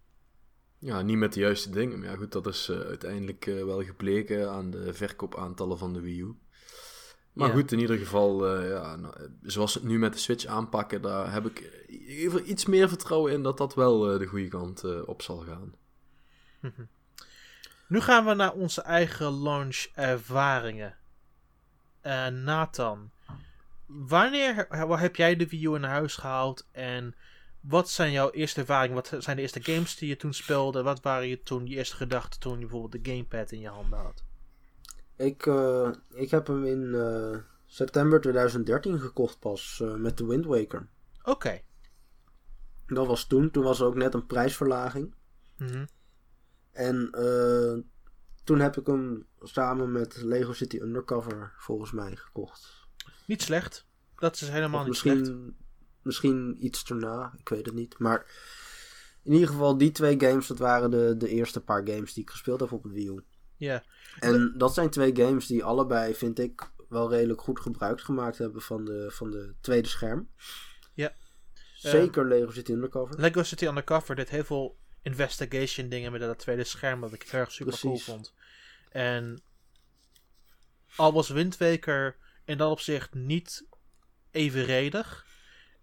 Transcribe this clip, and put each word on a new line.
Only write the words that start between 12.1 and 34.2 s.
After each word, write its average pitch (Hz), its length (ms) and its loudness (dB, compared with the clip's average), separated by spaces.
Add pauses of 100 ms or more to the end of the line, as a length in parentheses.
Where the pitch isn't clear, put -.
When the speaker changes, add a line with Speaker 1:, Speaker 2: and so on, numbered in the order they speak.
Speaker 1:
geval 175 160 0
iets - 200 -4
meer 190 220 8
vertrouwen 160 440 2
in 143 100 0
dat 131 160 0
dat 135 160 0
wel, 113 380 6
eh, 98 60 2
de 95 80 -2
goede 95 220 -4
kant, 92 360 -8
eh, 87 240 -4
op 87 140 -10
zal 90 160 -8
gaan. 85 360 -14 (840)
Speaker 2:
Mhm. 123 220 -12 (1080)
Nu 202 120 2
gaan 233 240 8
we 214 100 4
naar 196 180 4
onze 180 300 -4
eigen 160 600 0
launch-ervaringen. 131 1500 -2 (1040)
Eh, 131 260 -2
Nathan, 127 840 -2 (760)
wanneer 202 680 4 (140)
he-, 156 180 -4
waar 160 140 2
heb 175 160 2
jij 170 200 6
de 170 120 2
Wii 156 180 -4
U 156 80 2
in 147 80 -2
huis 139 340 -2
gehaald 131 560 -2
en 123 420 -6 (460)
wat 165 300 2
zijn 156 220 2
jouw 139 180 4
eerste 151 300 -4
ervaringen? 131 340 2
Wat 127 240 -6
zijn 135 180 -4
de 135 60 -4
eerste 127 200 -6
games 165 340 -2
die 156 120 -6
je 143 80 -4
toen 147 160 -6
speelde? 135 500 0
Wat 135 200 -2
waren 131 260 0
je 127 140 -6
toen, 123 240 -4
je 131 100 -6
eerste 131 200 -6
gedachten 123 440 -4
toen 127 120 -4
je 120 140 -6
bijvoorbeeld 113 380 -8
de 131 60 -4
gamepad 120 420 -6
in 110 80 -10
je 107 80 -10
handen 104 300 -2
had? - 260 -4 (920)